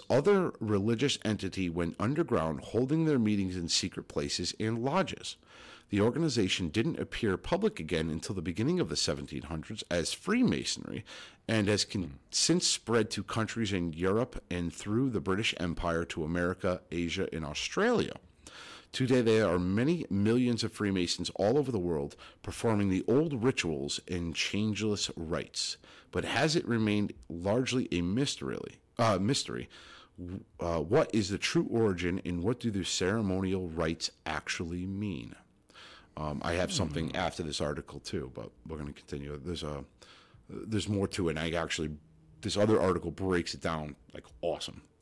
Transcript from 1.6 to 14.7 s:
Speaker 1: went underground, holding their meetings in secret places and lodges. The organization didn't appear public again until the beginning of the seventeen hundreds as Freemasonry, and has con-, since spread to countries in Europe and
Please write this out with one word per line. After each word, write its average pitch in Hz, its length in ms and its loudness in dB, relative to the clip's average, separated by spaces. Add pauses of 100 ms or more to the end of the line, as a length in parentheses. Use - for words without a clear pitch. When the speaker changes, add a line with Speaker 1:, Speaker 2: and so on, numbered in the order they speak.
Speaker 1:
went 85 300 -2
underground, 101 640 0
holding 135 440 0
their 147 140 4
meetings 101 360 2
in 85 140 -4
secret - 380 -2
places 78 520 -4
and 113 240 -2
lodges. 139 520 -2 (560)
The 104 100 4
organization 117 680 2
didn't 117 300 0
appear - 380 0
public 202 420 -2
again 80 300 0
until 80 260 -4
the 95 80 -6
beginning 107 360 0
of 117 100 0
the 78 60 -2
seventeen 69 480 -2
hundreds 80 480 -8
as 85 220 0
Freemasonry, 180 920 0 (440)
and 110 200 2
has 104 180 4
con-, 78 320 -4 (140)
since - 360 2
spread 110 440 2
to 101 120 -4
countries 110 500 -2
in 87 200 0
Europe 95 580 0
and 87 220 -2